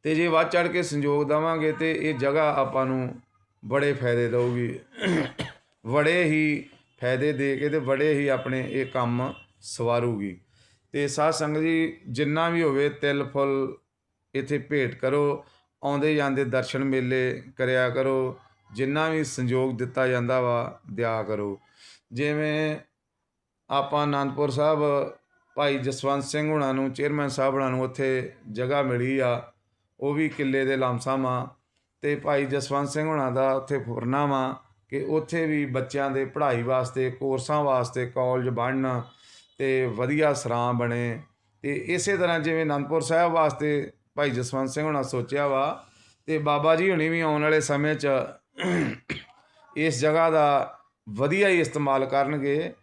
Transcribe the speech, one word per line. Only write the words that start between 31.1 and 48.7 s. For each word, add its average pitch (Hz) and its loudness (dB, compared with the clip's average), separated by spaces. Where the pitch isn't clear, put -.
ਆ। 127 -4
ਤੇ 143 0
ਭਾਈ 143 0
ਜਸਵੰਤ 139 -2
ਸਿੰਘ 151 -2
ਹੁਣਾਂ 143 0
ਦਾ 135 2
ਉੱਥੇ 135 -2
ਫੁਰਨਾ 120 -2
ਵਾ 135 -2
ਕਿ 139 -4
ਉੱਥੇ 156 0
ਵੀ 147 0
ਬੱਚਿਆਂ 135 -2
ਦੇ 135 0
ਪੜ੍ਹਾਈ 131 0
ਵਾਸਤੇ, 127 0
ਕੋਰਸਾਂ 135 -2
ਵਾਸਤੇ 127 0
ਕਾਲਜ 127 0
ਬਣਨ 127 -2
ਤੇ 131 2
ਵਧੀਆ 139 2
ਸਰਾਂ 120 0
ਬਣੇ। 120 -2
ਤੇ 143 -4
ਇਸੇ 180 0
ਤਰ੍ਹਾਂ 170 2
ਜਿਵੇਂ 160 0
ਅਨੰਦਪੁਰ 147 0
ਸਾਹਿਬ 165 4
ਵਾਸਤੇ 147 0
ਭਾਈ 147 0
ਜਸਵੰਤ 127 -2
ਸਿੰਘ 151 -2
ਹੁਣਾਂ 147 0
ਸੋਚਿਆ 139 -2
ਵਾ, 139 0
ਤੇ 156 0
ਬਾਬਾ 147 4
ਜੀ 190 2
ਹੁਣੀ 160 2
ਵੀ 165 0
ਆਉਣ 151 2
ਵਾਲੇ 156 4
ਸਮੇਂ 147 0
'ਚ 143 -2